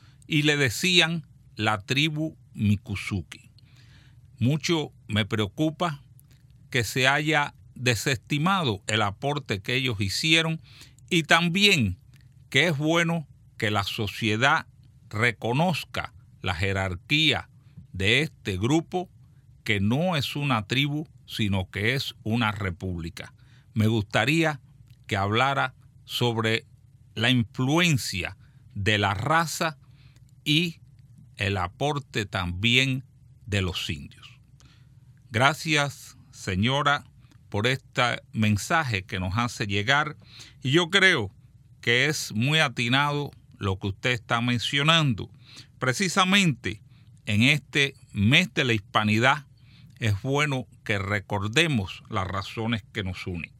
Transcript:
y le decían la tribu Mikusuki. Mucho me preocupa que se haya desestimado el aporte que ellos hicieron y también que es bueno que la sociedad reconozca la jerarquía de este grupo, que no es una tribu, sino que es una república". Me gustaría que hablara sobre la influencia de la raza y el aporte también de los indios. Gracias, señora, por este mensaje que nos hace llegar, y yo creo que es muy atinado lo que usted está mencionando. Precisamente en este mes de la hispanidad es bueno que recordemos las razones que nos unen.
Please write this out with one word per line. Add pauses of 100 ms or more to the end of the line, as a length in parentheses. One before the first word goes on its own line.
(280)
y
le
decían (300)
la
tribu (160)
Mikusuki. (880)
Mucho (160)
me
preocupa (680)
que
se
haya (200)
desestimado
el
aporte
que
ellos
hicieron (500)
y
también (520)
que
es
bueno (320)
que
la
sociedad (420)
reconozca (280)
la
jerarquía (440)
de
este
grupo, (540)
que
no
es
una
tribu, (180)
sino
que
es
una
república". (400)
Me
gustaría (480)
que
hablara (320)
sobre (500)
la
influencia (360)
de
la
raza (640)
y (560)
el
aporte
también (400)
de
los
indios. (1000)
Gracias, (140)
señora, (440)
por
este (100)
mensaje
que
nos
hace
llegar, (480)
y
yo
creo (500)
que
es
muy
atinado (260)
lo
que
usted
está
mencionando. (500)
Precisamente (440)
en
este (180)
mes
de
la
hispanidad (540)
es
bueno (160)
que
recordemos
las
razones (100)
que
nos
unen.